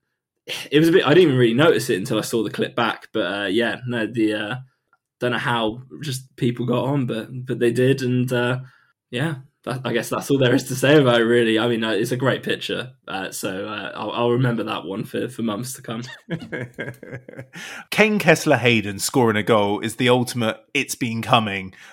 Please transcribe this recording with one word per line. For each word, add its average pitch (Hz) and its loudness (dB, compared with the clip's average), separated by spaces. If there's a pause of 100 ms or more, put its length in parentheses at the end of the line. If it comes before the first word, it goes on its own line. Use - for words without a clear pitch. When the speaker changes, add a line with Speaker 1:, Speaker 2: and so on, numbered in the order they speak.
(720)
Speaker 1:
it 143 4
was 165 6
a 165 4
bit, 180 6
I 135 4
didn't 170 8
even 131 2
really 117 4
notice 131 4
it 98 2
until 107 -2
I 104 0
saw 113 -2
the 104 -4
clip - -4
back. - -2
But, 95 -2
uh, 101 -4
yeah, 107 -2
no, 120 -4
the, 110 0
uh, 107 -6 (680)
don't 123 -2
know 113 -2
how 120 -2 (180)
just 131 -10
people 123 -2
got 123 0
on, 135 -2
but, 113 -6 (180)
but 123 -6
they 120 2
did. 127 2
And, 123 0
uh, 123 0 (500)
yeah, 139 -4 (280)
that, 127 -6
I 117 -2
guess 113 -2
that's 110 -4
all 139 4
there 127 4
is 135 2
to 131 -8
say 139 6
about 123 6
it, 113 4
really. 113 4
I 113 0
mean, 113 0
uh, 110 -2
it's 107 0
a 123 -2
great 127 0
picture, 104 -6 (140)
uh, 95 -8
so, 98 -8
uh, 98 -10
I'll, 107 -8
I'll 120 0
remember 120 2
that 104 -6
one 98 -6
for, 113 -6
for 120 -10
months 113 -4
to 127 -18
come. 117 -10 (280)
Speaker 2:
<laughs> - -14
Kane 214 2
Kessler-Hayden 120 2
scoring 113 2
a 107 0
goal 104 2
is 110 -4
the 127 0
ultimate 123 0 (160)
"it's 135 -4
been 113 -4
coming," 101 0 (180)